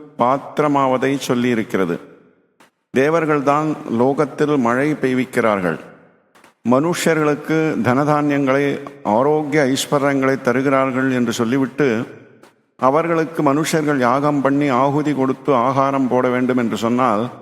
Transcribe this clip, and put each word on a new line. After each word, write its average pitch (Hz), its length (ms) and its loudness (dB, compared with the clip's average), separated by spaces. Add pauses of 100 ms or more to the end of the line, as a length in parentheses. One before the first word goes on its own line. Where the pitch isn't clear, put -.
(180)
பாத்திரமாவதை 135 1000 0
சொல்லியிருக்கிறது. 113 800 -2 (1000)
தேவர்கள்தான் 151 760 0 (140)
லோகத்தில் 143 680 0
மழை 127 360 0
பெய்விக்கிறார்கள். 113 840 0 (880)
மனுஷர்களுக்கு 156 880 0 (240)
தனதானியங்களை, 143 1000 0 (240)
ஆரோக்கிய 147 600 0
ஐஸ்வர்யங்களை 135 760 0
தருகிறார்கள் 135 680 0
என்று 120 220 0
சொல்லிவிட்டு, 123 720 0 (680)
அவர்களுக்கு 160 680 0
மனுஷர்கள் 147 540 2
யாகம் 139 440 2
பண்ணி 139 260 2
ஆகுதி 139 460 0
கொடுத்து 131 400 -2
ஆகாரம் 135 540 2
போட 127 220 2
வேண்டும் 123 280 0
என்று 110 200 -2
சொன்னால் 117 540 0 (100)